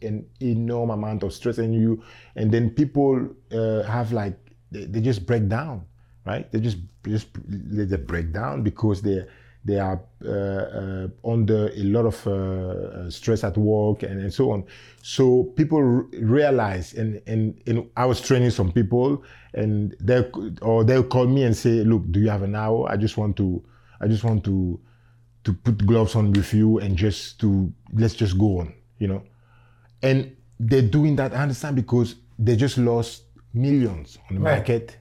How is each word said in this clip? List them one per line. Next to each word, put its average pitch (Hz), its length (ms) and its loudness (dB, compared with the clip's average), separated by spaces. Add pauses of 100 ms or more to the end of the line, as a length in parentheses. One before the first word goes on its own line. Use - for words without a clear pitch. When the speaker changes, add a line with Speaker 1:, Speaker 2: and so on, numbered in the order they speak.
Speaker 1:
an 107 240 -8 (160)
enormous 117 540 -2
amount 107 280 -4
of 95 100 -4
stress, 117 260 -4
and 113 140 0
you, 113 300 2 (320)
and 107 160 0
then 117 200 2
people, 139 580 0 (240)
uh, 110 300 0
have, 113 280 -4
like, 101 260 -4 (340)
they, - 140 -12
they 110 160 -4
just 110 240 -2
break 110 220 0
down, 113 380 -6 (400)
right? 104 260 -8
They 110 80 -2
just, 110 180 -2 (280)
just, 107 240 -4 (180)
they, 101 380 -6
they 95 120 -2
break 80 360 -6
down 131 300 -6
because 104 380 -2
they, 95 240 -2 (400)
they 101 140 0
are, 95 200 -2 (240)
uh, - 60 -6
uh, 98 800 -6 (180)
under 110 440 2
a 104 140 -6
lot 107 220 2
of, 110 220 -4
uh, 104 40 0
uh, 95 800 -6
stress 110 340 -2
at 98 140 -4
work 107 460 2
and, 98 180 -6
and 98 120 -6
so 127 180 0
on. 101 120 -4 (380)
So 127 420 4 (120)
people 156 240 2
r-, 127 260 2 (160)
realize, 113 720 2
and, 110 340 -6
and, 110 380 -2
and 117 320 -2
I 123 80 2
was 127 160 0
training 123 300 4
some 95 200 0
people, 123 520 2 (320)
and 104 440 -2
they, 120 300 2 (320)
or 113 220 4
they'll 127 200 4
call 127 240 2
me 135 160 4
and 113 140 2
say, 113 260 2
"Look, 110 280 4
do 92 80 2
you 107 100 4
have 101 140 0
an 101 120 -4
hour? 110 340 0
I - 80 -2
just 107 200 -2
want 104 200 -2
to, 92 260 0 (360)
I - 80 -2
just 110 160 2
want 110 220 0
to, 92 340 0 (640)
to 104 80 0
put 104 340 0
gloves 110 280 4
on 107 180 2
with 98 200 2
you 110 260 4
and 101 160 -2
just 101 440 -2
to, 98 340 0 (200)
let's 107 200 2
just 92 240 0
go 98 220 2
on," 80 140 -8 (260)
you 104 80 0
know? 95 160 -4 (800)
And 135 320 0 (240)
they're 117 240 4
doing 147 340 4
that, 135 160 -2
I 117 80 -4
understand, 143 340 -4
because 120 400 0 (220)
they 117 180 2
just 123 220 2
lost 156 460 0 (300)
millions 117 640 0 (120)
on 95 60 -4
the 95 60 -2
Speaker 2:
Right. 151 160 2
Speaker 1:
market, 117 440 -2